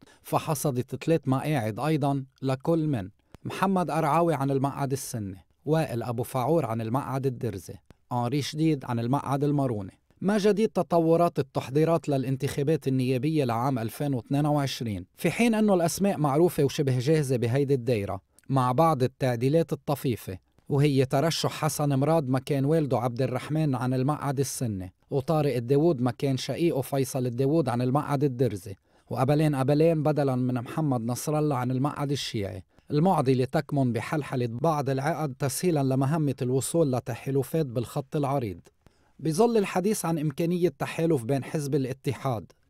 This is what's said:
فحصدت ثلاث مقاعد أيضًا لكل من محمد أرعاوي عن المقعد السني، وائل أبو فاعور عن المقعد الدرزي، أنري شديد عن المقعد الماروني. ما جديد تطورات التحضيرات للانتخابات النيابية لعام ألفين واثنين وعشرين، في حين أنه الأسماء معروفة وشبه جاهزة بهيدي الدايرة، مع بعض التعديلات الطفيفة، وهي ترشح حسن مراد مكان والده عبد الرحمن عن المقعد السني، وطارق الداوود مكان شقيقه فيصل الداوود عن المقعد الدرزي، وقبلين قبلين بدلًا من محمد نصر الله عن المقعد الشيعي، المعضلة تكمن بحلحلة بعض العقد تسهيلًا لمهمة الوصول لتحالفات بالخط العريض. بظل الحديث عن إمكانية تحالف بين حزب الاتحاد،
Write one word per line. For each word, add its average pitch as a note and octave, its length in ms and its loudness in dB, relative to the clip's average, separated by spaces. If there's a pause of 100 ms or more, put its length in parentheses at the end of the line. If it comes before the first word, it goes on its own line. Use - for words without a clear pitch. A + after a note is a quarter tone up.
(240)
فحصدت C3+ 800 -2
ثلاث D#3+ 220 2
مقاعد C3 540 0
أيضًا C#3 460 0 (160)
لكل D#3 460 0
من G#2+ 220 -2 (340)
محمد F3+ 460 0
أرعاوي D#3+ 440 2
عن C#3 180 0
المقعد C3+ 400 -2
السني، G#2 540 -8 (200)
وائل C#3+ 380 0
أبو A#2 200 -4
فاعور C3+ 420 0
عن A2+ 160 -4
المقعد B2 440 -4
الدرزي، A#2 500 -6 (360)
أنري B2 300 -2
شديد D#3 440 -2
عن A#2+ 140 -2
المقعد C3 440 -2
الماروني. C3 560 -2 (220)
ما G3+ 160 0
جديد G#3 320 2
تطورات E3 680 2
التحضيرات D3+ 720 0
للانتخابات C#3 800 -2
النيابية C3 580 2
لعام A#2+ 340 0
ألفين C#3 340 -4
واثنين C#3 320 0
وعشرين، C3 600 -2 (120)
في E3+ 140 0
حين A3+ 240 2
أنه G#3+ 180 4
الأسماء F3 440 2
معروفة D3+ 460 2
وشبه C3+ 360 0
جاهزة C3+ 380 2
بهيدي B2+ 360 2
الدايرة، G#2+ 480 0 (280)
مع B2+ 220 2
بعض D3 320 4
التعديلات C#3 680 0
الطفيفة، C3+ 640 -4 (320)
وهي C#3 360 4
ترشح C#3+ 460 0
حسن D3 480 -2
مراد D3 300 2
مكان C3+ 360 0
والده C#3+ 340 2
عبد A#2+ 220 -2
الرحمن C3+ 540 0
عن B2+ 180 -2
المقعد C3+ 460 -2
السني، G#2+ 540 -4 (160)
وطارق C#3+ 460 0
الداوود C#3 460 2
مكان B2+ 360 0
شقيقه C#3 440 0
فيصل C3+ 440 -2
الداوود C3+ 440 2
عن A#2 120 0
المقعد C3+ 420 0
الدرزي، A#2+ 520 -2 (340)
وقبلين D3 460 2
قبلين D3 480 4
بدلًا C#3 320 2
من B2+ 180 0
محمد B2+ 480 -2
نصر B2 380 -2
الله D3+ 160 2
عن B2 160 0
المقعد C#3 400 -2
الشيعي، G2 520 -4 (280)
المعضلة D3 540 4
تكمن C3+ 480 0
بحلحلة B2+ 580 -2
بعض C#3 380 -2
العقد C#3 500 -2
تسهيلًا D3 440 0
لمهمة C3+ 580 0
الوصول C3 520 0
لتحالفات C3+ 720 -2
بالخط B2+ 500 -6
العريض. C3 440 -2 (640)
بظل F#3+ 360 2
الحديث F#3+ 480 0
عن E3 140 0
إمكانية E3+ 500 0
تحالف D#3 540 -2
بين B2+ 200 0
حزب C#3+ 320 -4
الاتحاد، B2+ 760 -4 (180)